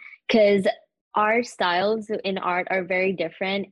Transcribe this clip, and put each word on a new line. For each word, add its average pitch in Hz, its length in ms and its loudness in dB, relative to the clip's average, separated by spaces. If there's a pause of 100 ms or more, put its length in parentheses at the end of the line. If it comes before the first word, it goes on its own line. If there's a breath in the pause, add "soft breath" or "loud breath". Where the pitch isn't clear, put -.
(300 loud breath)
'cause 202 380 4 (480)
our 214 280 2
styles 202 680 -2 (160)
in 196 120 -4
art 180 320 -4
are 190 140 -2
very 185 300 0
different, 190 580 -6